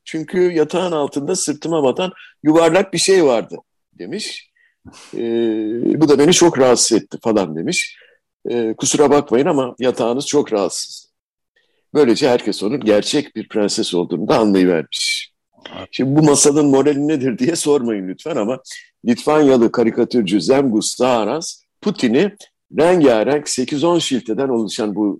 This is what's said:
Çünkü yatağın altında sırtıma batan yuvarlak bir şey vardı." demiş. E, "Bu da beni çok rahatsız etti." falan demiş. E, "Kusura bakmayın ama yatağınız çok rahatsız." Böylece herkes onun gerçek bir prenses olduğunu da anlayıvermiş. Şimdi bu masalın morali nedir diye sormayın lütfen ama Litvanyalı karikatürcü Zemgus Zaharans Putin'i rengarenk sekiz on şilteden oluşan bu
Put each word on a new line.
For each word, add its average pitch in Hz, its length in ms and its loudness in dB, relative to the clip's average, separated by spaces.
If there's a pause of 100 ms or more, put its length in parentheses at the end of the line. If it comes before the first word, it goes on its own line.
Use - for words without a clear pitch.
Çünkü 180 460 -2
yatağın 170 400 -2
altında 143 440 -4
sırtıma 151 480 -4
batan 117 280 0 (320)
yuvarlak 165 500 4
bir 170 40 -2
şey 185 280 4
vardı." 110 320 0 (360)
demiş. - 580 -14 (640)
E, - 80 -8 (800)
"Bu 151 80 4
da 135 100 4
beni 160 140 4
çok 170 260 2
rahatsız 120 380 4
etti." - 260 -6
falan 98 320 0
demiş. 117 420 -6 (520)
E, 117 240 -2
"Kusura - 360 0
bakmayın 139 360 2
ama 135 340 -2
yatağınız 123 460 -2
çok 147 280 -2
rahatsız." - 560 -4 (840)
Böylece 139 360 4
herkes 117 340 0
onun 123 160 -2
gerçek 104 560 0
bir 107 120 -10
prenses 104 460 -2
olduğunu 87 340 -2
da 147 100 2
anlayıvermiş. 92 960 0 (580)
Şimdi 131 240 -2
bu 156 80 4
masalın 147 440 4
morali 139 400 2
nedir 131 300 -2
diye 165 180 -2
sormayın 117 520 -2
lütfen 147 280 -10
ama 104 240 -4 (460)
Litvanyalı 131 680 2
karikatürcü 113 680 0
Zemgus 127 540 0
Zaharans 123 680 -2 (200)
Putin'i 175 540 0 (420)
rengarenk 143 720 2
sekiz 131 340 -4
on 170 160 2
şilteden 131 500 -4
oluşan 107 460 -4
bu 104 240 -2